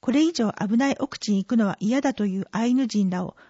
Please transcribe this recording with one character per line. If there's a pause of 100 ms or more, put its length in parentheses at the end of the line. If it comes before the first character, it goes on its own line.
こ
れ
以
上
危
な
い
奥
地
に
行
く
の
は
嫌
だ
と
い
う
ア
イ
ヌ
人
ら
を (140)